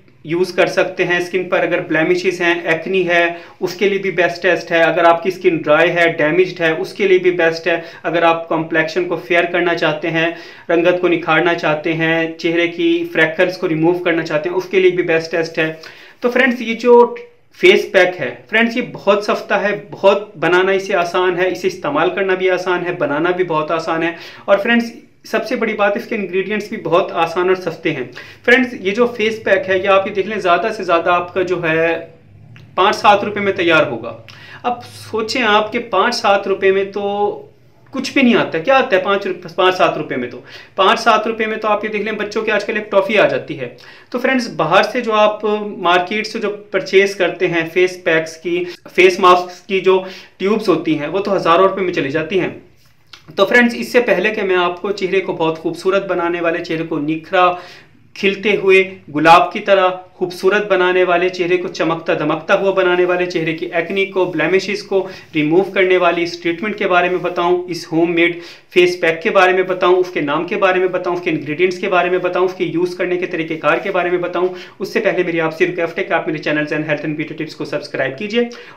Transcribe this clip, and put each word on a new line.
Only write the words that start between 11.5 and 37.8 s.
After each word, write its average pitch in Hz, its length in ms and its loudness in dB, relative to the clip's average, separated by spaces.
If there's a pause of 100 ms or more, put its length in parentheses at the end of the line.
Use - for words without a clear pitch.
चाहते 160 380 -2
हैं, 160 440 -2
चेहरे 170 320 0
की 170 340 0 (100)
freckles 160 440 0
को 185 100 -4
remove 165 320 2
करना 165 240 0
चाहते 156 260 -2
हैं, 175 60 -4
उसके 185 240 -2
लिए 185 120 4
भी 175 140 0
best 160 260 -2
test 165 280 -4
है। 160 120 0 (520)
तो 247 60 2
friends, 240 320 0
ये 226 140 -4
जो 240 400 6 (440)
face 190 340 6
pack 180 220 4
है, 127 160 -6 (180)
friends, 233 280 0
ये 247 60 -2
बहुत 202 420 0
सस्ता 208 320 -2
है, 202 180 -2 (160)
बहुत 196 460 2
बनाना 180 360 2
इसे 190 220 -2
आसान 180 400 0
है, 180 160 0
इसे 185 160 -4
इस्तेमाल 160 420 0
करना 190 260 -2
भी 185 160 0
आसान 175 300 0
है, 170 160 -4
बनाना 151 340 0
भी 180 140 0
बहुत 156 260 -2
आसान 165 320 -2
है। 170 120 -4 (320)
और 196 120 4
friends, 233 340 0 (320)
सबसे - 300 -4
बड़ी 214 180 -2
बात, 202 240 0
इसके 233 180 -8
ingredients 190 560 -4
भी 220 80 -8
बहुत 170 340 0
आसान 180 360 0
और 185 80 4
सस्ते 165 340 -4
हैं। 131 180 -6 (360)
Friends, 247 300 2
ये 190 160 -4
जो 233 160 2
face 220 380 -2
pack 185 200 2
है, 185 140 0
ये 196 80 -4
आप 196 200 4
ये 202 60 -8
देख 185 140 -2
लें, 214 120 -6
ज़्यादा 180 320 2
से 185 120 -8
ज़्यादा 170 300 2
आपका 175 300 -2
जो 175 160 -2
है 165 360 0 (840)
पाँच 208 180 2
सात 208 280 4
रुपये 208 200 -4
में 196 120 0
तैयार 160 340 4
होगा। 113 260 -8 (500)
अब 240 180 -4
सोचें 220 600 -6
आप 214 280 2
कि 240 80 -4 (100)
पाँच 214 240 2
सात 202 340 2
रुपये 190 240 2
में 196 200 0
तो 202 120 -6 (920)